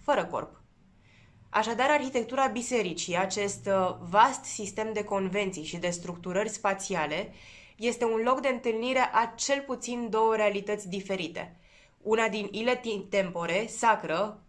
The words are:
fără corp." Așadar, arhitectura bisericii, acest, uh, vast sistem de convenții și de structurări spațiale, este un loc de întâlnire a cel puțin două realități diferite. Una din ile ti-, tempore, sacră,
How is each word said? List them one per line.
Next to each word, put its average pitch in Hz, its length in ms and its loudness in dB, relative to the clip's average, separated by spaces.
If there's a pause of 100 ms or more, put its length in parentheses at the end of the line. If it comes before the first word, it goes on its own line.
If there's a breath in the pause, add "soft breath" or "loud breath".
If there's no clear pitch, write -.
fără 233 220 2
corp." - 380 -6 (880 soft breath)
Așadar, 226 400 2
arhitectura 262 560 2
bisericii, 208 680 -2
acest, 196 500 -2
uh, 190 340 2
vast 214 440 4
sistem 220 480 -6
de 214 120 -2
convenții 190 600 -2
și 175 120 -8
de 175 140 -2
structurări 180 580 -4
spațiale, 190 840 -2 (440 loud breath)
este 233 280 -2
un 220 200 2
loc 262 160 2
de 269 80 0
întâlnire 247 640 0
a 233 240 2
cel 277 240 0
puțin 240 500 -6
două 220 260 4
realități 202 520 0
diferite. 185 680 -6 (460 soft breath)
Una 220 260 4
din 202 220 -2
ile 240 260 0
ti-, 208 320 -6
tempore, 180 580 0
sacră, 208 800 0